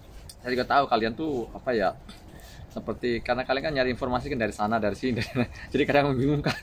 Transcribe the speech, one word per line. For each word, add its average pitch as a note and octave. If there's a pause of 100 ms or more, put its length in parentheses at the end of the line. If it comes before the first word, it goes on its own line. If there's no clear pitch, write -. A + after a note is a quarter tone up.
(460)
Saya B2
juga B2
tahu C3+
kalian A2+
tuh C#3+
apa B2
ya, G2 (800)
seperti A#2
karena B2
kalian C3+
kan D#3
nyari B2+
informasi B2
kan C#3+
dari G#2+
sana, G#2+
dari G#2
sini, B2+
<laughs> A2
dari G#2+
sana. B2 (240)
Jadi C#3+
kadang C#3
membingungkan. C#3+